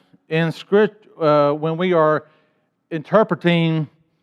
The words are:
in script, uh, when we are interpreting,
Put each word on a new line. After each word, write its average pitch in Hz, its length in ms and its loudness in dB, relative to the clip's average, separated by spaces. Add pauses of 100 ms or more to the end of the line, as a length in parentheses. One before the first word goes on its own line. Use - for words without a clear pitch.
(300)
in 160 240 -2
script, - 540 -2 (140)
uh, 147 300 2
when 156 240 -4
we 180 160 -2
are 156 340 0 (640)
interpreting, 165 1000 -2 (340)